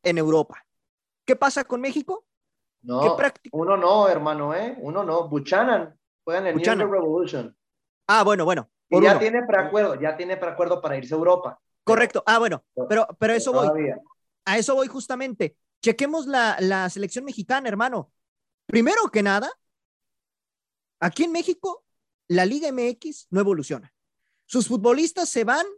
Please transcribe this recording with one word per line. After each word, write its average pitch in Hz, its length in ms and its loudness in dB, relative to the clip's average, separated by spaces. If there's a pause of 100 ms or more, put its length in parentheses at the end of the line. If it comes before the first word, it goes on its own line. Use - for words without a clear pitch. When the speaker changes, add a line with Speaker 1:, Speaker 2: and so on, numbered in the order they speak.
Speaker 1:
En 175 160 2
Europa. 156 440 0 (600)
¿Qué 262 100 2
pasa 277 280 0
con 247 180 -6
México? 302 420 -6 (600)
Speaker 2:
No, 123 180 -4
Speaker 1:
¿Qué 156 160 4
práctica? - 400 -4
Speaker 2:
uno 175 200 0
no, 196 300 4
hermano, 151 460 -2
¿eh? 240 260 -6
Uno 175 240 -6
no. 165 240 -2
Buchanan, 175 680 -2 (260)
juegan 185 220 -4
en 165 80 0
New 160 60 -2
Speaker 1:
Buchanan. 208 280 0
Speaker 2:
York 202 60 -2
Revolution. 156 640 -2 (500)
Speaker 1:
Ah, 208 160 6
bueno, 196 200 2
bueno, 165 260 0 (200)
Speaker 2:
Y 175 60 4
Speaker 1:
por 175 80 6
Speaker 2:
ya 190 80 8
Speaker 1:
uno. 202 80 4
Speaker 2:
tiene 226 240 0
preacuerdo, 190 580 0
ya 156 160 -2
tiene 180 180 -6
preacuerdo 175 460 -2
para 143 160 -4
irse 131 160 -10
a 160 40 0
Europa. 175 400 2 (260)
Speaker 1:
Correcto. 226 420 2
Ah, 226 140 4
bueno, 196 340 -2
Speaker 2:
Pero 254 140 -6
Speaker 1:
pero, 214 180 2
pero - 140 -8
Speaker 2:
pero 220 140 2
Speaker 1:
eso 233 200 -2
voy. 160 140 2
Speaker 2:
todavía. 151 320 -2 (440)
Speaker 1:
A 196 140 0
eso 262 180 0
voy 262 120 0
justamente. 254 680 -6 (260)
Chequemos 277 440 0
la, 247 340 0
la 190 300 0
selección 202 340 -8
mexicana, 262 460 -4
hermano. 220 420 -4 (540)
Primero 339 460 2
que 214 120 2
nada, 202 260 0 (1500)
aquí 175 240 -2
en 339 80 0
México, 349 540 -6 (420)
la 185 180 2
Liga 294 220 -4
M 254 220 -4
X - 400 -12
no 185 100 -2
evoluciona. 156 540 -4 (520)
Sus 240 220 -2
futbolistas 254 600 0
se 233 160 -2
van 294 200 0 (120)